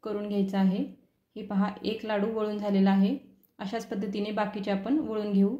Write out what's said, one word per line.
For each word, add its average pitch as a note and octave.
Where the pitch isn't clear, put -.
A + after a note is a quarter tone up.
करून G#3
घ्यायचा G3
आहे. F#3+
हे G#3+
पहा, G3+
एक A3
लाडू G#3+
वळून G#3+
झालेला G3
आहे. G3
अशाच A3
पद्धतीने G#3
बाकीचे G#3
आपण G#3
वळून G#3+
घेऊ. G3+